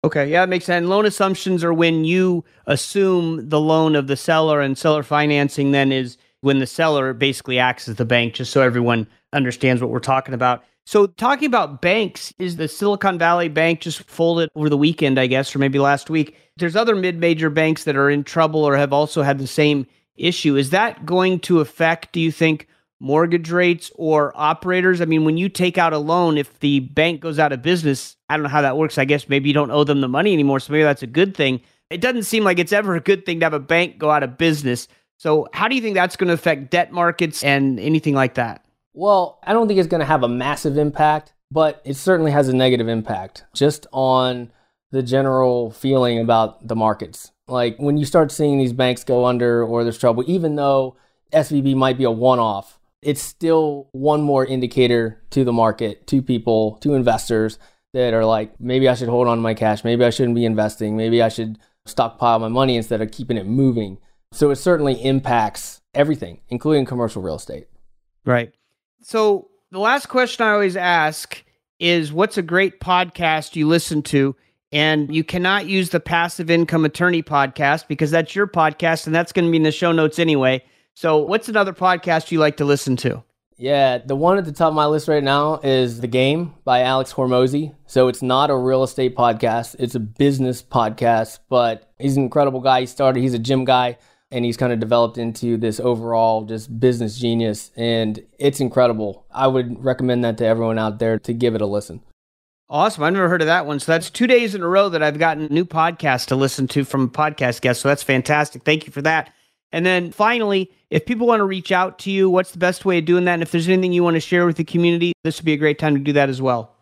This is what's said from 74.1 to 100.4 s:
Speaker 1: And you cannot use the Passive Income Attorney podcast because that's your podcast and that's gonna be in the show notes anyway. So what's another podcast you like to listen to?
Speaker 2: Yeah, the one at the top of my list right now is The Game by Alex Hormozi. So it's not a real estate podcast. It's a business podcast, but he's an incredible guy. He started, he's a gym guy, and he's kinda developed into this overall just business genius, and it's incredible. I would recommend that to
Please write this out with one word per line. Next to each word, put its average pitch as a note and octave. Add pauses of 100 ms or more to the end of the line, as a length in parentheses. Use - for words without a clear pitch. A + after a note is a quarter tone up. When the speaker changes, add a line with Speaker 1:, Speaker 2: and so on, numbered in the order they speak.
Speaker 1:
And D3+
you D#3+
cannot F#3+
use F#3+
the E3+
Passive E3+
Income E3+
Attorney E3+
podcast C#3+
because D3
that's D#3+
your G3
podcast E3
and D#3
that's E3+
gonna E3+
be E3
in D#3
the D#3
show E3+
notes D#3
anyway. C3+ (340)
So D#3
what's F#3+
another G3+
podcast F3
you D#3+
like D3
to D3+
listen C#3
to? A#2+ (360)
Speaker 2:
Yeah, C3
the C3+
one F3
at F#3
the D3
top D#3+
of D#3
my D3+
list D3+
right D3+
now D3
is B2+
The B2
Game C#3 (100)
by B2+
Alex C3
Hormozi. C3 (120)
So B2+
it's A#2+
not C3
a C#3
real C3
estate B2+
podcast. A#2
It's B2
a A#2+
business B2+
podcast, A2+ (100)
but A#2+
he's C#3
an C#3
incredible C3
guy. C3
He B2+
started, C3
he's B2+
a A#2
gym C3
guy, B2 (320)
and A#2+
he's A#2
kinda B2
developed A#2
into A#2
this A2
overall A2+
just A2+
business A#2
genius, A#2
and A2+ (180)
it's C#3
incredible. A#2
I C3+
would B2
recommend B2+
that A#2
to A#2